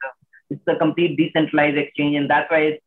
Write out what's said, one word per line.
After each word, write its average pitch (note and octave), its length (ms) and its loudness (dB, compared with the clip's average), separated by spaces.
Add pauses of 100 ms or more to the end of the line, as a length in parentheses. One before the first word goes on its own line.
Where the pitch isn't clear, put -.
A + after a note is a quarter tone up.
sir? C3 80 -10 (400)
It's C#3+ 160 -10
a D#3+ 100 2
complete D#3+ 400 0
decentralized D3+ 640 0
exchange, D3 380 -2
and C#3+ 120 -2
that's C#3+ 220 0
why D#3+ 80 2
it's D#3 280 0